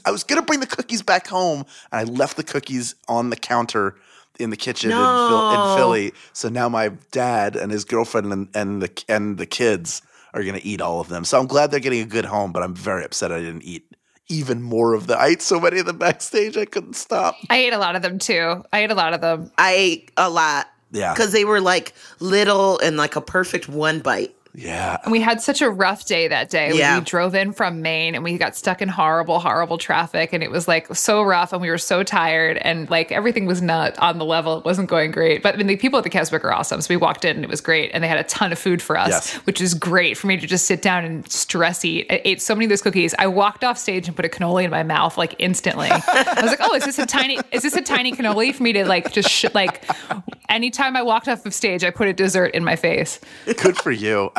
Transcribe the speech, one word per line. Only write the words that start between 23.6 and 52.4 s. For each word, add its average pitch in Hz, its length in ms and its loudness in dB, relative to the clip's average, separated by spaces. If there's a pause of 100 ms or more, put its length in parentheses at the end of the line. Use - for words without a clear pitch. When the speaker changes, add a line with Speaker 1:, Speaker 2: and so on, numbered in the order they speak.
Speaker 2:
one 151 300 0
bite. 117 380 -2 (160)
Speaker 1:
Yeah. 87 520 -6
Speaker 3:
And 220 80 0
we 226 80 4
had 226 200 0
such 277 220 0
a 262 80 2
rough 190 360 -2
day 165 200 0
that 143 240 -2
day. 151 220 0
We, - 80 2
Speaker 2:
Yeah. 143 180 4
Speaker 3:
we 160 60 -2
drove 180 320 0
in 202 160 0
from 175 300 -2
Maine 160 340 -2
and 160 80 -6
we 170 120 -2
got 165 200 -2
stuck 185 260 -2
in 196 60 -2
horrible, 170 500 2
horrible 170 400 0
traffic. 160 540 -2
And 170 100 0
it - 80 -4
was, 165 160 -2
like, 160 260 0
so 214 300 2
rough 180 300 2
and 180 100 -4
we 170 80 -2
were 170 80 0
so 180 240 2
tired 165 540 2
and, 165 340 -2
like, 165 220 2
everything 214 340 0
was 180 160 0
not 165 380 0
on 170 180 2
the 160 60 -4
level. 160 340 0
It 165 60 -14
wasn't 185 240 0
going 160 240 2
great. 160 320 2
But, 202 100 4
I - 20 -6
mean, 202 120 0
the 196 80 2
people 262 220 2
at 220 40 0
the 175 80 -4
Keswick 160 320 0
are - 100 0
awesome. - 280 -2
So 160 100 -6
we 175 60 2
walked 165 280 0
in 156 120 0
and 156 80 -6
it - 40 -10
was 151 120 -6
great. 160 340 0
And 165 80 -2
they 165 60 -2
had 160 100 0
a 147 60 -2
ton - 260 -2
of 170 80 -4
food 175 240 0
for 156 160 0
us, 185 120 2
Speaker 1:
Yes. 165 220 -2 (140)
Speaker 3:
which - 140 -2
is 180 120 0
great 175 460 0
for - 80 -6
me 190 100 2
to 165 120 -6
just 180 180 0
sit 180 160 0
down 180 220 0
and 165 260 -8
stress - 540 -2
eat. 165 260 -2
I 185 140 2
ate 190 180 0
so 220 140 0
many 226 80 2
of 220 60 2
those 202 120 2
cookies. 175 380 0
I 190 80 4
walked 196 340 0
off 247 160 0
stage 180 300 -4
and 170 80 -8
put 175 80 -2
a 165 40 0
cannoli 180 360 0
in 170 80 -2
my 160 100 0
mouth, 160 340 0
like, 170 220 -2
instantly. 180 540 0
I 349 500 2
was 226 80 4
like, - 100 0
"Oh, 453 140 2
is 320 100 0
this 277 140 -4
a 277 80 0
tiny, 269 320 0 (140)
is 247 100 -2
this 285 140 0
a 359 60 0
tiny 254 280 0
cannoli 226 420 0
for 262 120 -2
me 233 80 4
to, 202 120 2
like, 180 280 0
just 202 180 2
sh-," - 140 0 (100)
like, 190 300 0 (640)
anytime 247 480 -2
I 247 60 -2
walked 233 260 -2
off 240 180 -4
of 196 80 -8
stage, 180 300 -2
I 180 60 2
put 202 180 -2
a 190 40 0
dessert 185 400 0